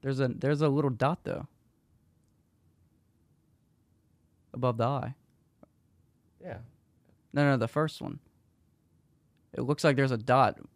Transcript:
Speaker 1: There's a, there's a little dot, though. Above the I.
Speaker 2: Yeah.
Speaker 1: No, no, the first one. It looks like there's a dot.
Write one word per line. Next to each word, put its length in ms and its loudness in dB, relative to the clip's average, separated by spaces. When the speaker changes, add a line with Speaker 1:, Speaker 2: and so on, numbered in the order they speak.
Speaker 1:
There's 180 -4
a, 80 2
there's 340 0
a 80 4
little 220 2
dot, 320 0
though. 240 -6
Above 240 -2
the 80 0
I. 300 -4
Speaker 2:
Yeah. 140 -12
Speaker 1:
No, 180 4
no, 60 2
the 100 0
first 340 -2
one. 180 -10
It 100 -6
looks 200 -2
like 140 4
there's 140 2
a 60 -2
dot. 400 4